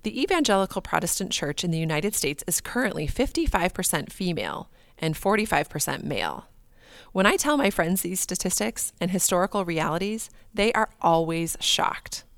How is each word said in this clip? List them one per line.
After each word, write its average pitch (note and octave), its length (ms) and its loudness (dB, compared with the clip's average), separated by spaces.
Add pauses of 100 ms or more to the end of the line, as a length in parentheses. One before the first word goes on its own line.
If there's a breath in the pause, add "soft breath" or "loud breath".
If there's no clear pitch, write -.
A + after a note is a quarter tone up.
The A3 200 -4
evangelical G#3 600 2
Protestant - 480 -2
church - 320 -4
in F3 100 0
the E3 60 2
United D#3+ 380 0
States D3 320 -2
is - 140 -2
currently - 440 -2
fifty-five A3 680 0
percent - 400 -2
female D#3 560 -4 (280 soft breath)
and D#3+ 180 0
forty-five G3 540 0
percent - 360 -4
male. E2+ 420 -4 (640 loud breath)
When F#3+ 140 2
I A3+ 100 6
tell D4+ 220 2
my A#3 120 4
friends F3+ 320 2
these F3+ 200 -4
statistics - 800 -4
and F#3 100 0
historical F#3+ 540 2
realities, E3+ 640 -2 (240 soft breath)
they G#3+ 180 2
are A3 180 2 (120)
always E3 580 2
shocked. - 640 -2 (140)